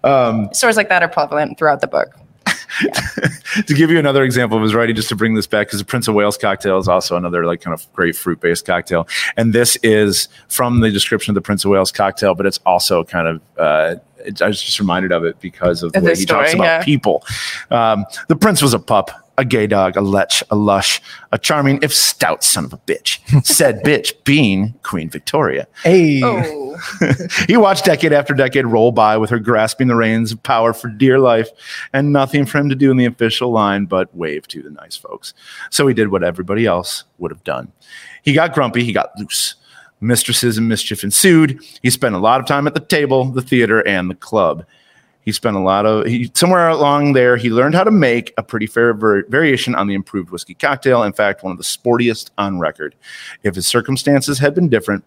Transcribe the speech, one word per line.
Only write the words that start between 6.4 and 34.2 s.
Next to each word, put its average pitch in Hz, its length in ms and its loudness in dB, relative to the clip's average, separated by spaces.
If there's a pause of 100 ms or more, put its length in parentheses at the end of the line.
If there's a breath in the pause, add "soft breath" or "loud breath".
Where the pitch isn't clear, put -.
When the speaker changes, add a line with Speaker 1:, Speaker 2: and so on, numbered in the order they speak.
Speaker 1:
is 92 80 -2
also 90 300 0
another, 87 280 -2
like, 87 160 -2
kind 82 140 -8
of - 180 -16
great 85 220 0
fruit-based 85 520 -4
cocktail. 87 420 -2 (280 loud breath)
And 117 160 0
this 117 300 2
is 107 460 2 (200 soft breath)
from 123 320 0
the 113 100 2
description 101 420 -2
of - 20 0
the 98 60 0
Prince 101 240 -4
of 98 80 0
Wales 95 180 0
cocktail, 98 460 0
but 98 100 -2
it's 95 180 -2
also 90 380 2
kind 85 240 -4
of, 82 140 -4 (180)
uh, 78 360 2 (300)
it, - 180 -10
I - 60 2
was 104 140 -4
just - 160 -4
reminded 92 320 -2
of 85 140 0
it 82 160 -6
because 87 420 -4
of 85 100 -6
the - 60 0
Speaker 2:
Of - 60 0
Speaker 1:
way 85 100 2
Speaker 2:
the - 60 -4
Speaker 1:
he - 60 -2
talks 147 240 2
Speaker 2:
story, 175 140 0
Speaker 1:
about 165 160 2
Speaker 2:
yeah. 175 40 -6
Speaker 1:
people. 110 400 0 (460 loud breath)
Um, 110 340 0 (240 loud breath)
"The 160 80 4
prince 196 260 2
was 131 120 2
a - 40 0
pup, - 320 0 (280)
a 135 60 2
gay 117 240 0
dog, 95 280 2
a 95 40 0
lech, 98 320 2 (180)
a 107 60 2
lush, 101 440 0 (320 loud breath)
a - 60 -2
charming, 139 440 0
if 147 120 -2
stout - 480 0
son - 220 0
of 65 80 -12
a - 60 -20
bitch." - 420 -6 (120)
Speaker 2:
<laughs> 135 140 4
Speaker 1:
Said 117 380 0
bitch 143 280 0 (120)
being 110 580 2
Queen 82 260 -6
Victoria. 80 580 -4 (160 loud breath)
Speaker 3:
Hey. 160 400 4
Speaker 2:
Oh. 151 420 -2 (160)
Speaker 1:
<laughs> - 40 -14 (640 loud breath)
He 220 80 4
watched 196 280 4
decade 156 280 2
after 143 220 2
decade 131 300 2
roll 117 280 4
by 107 240 4
with 110 140 0
her 120 100 0
grasping 113 480 0
the 120 80 2
reins 113 340 0
of 117 140 -8
power 117 280 2
for - 160 -8
dear 127 300 4
life 117 300 4 (440 loud breath)
and 143 200 0
nothing 139 340 2
for 147 120 -2
him 143 100 0
to 135 80 0
do 135 160 4
in 127 40 4
the 127 80 4
official 120 460 -2
line 101 360 0
but 92 280 -2
wave 80 340 -8